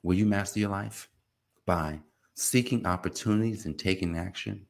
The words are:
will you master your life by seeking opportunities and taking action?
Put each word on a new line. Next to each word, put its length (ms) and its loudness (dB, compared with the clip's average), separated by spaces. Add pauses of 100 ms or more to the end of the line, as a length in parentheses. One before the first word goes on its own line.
will 100 4
you 120 4
master 340 0
your 100 0
life 400 -8 (560)
by 320 0 (360)
seeking 520 2
opportunities 800 0
and 100 -6
taking 400 0
action? 540 -6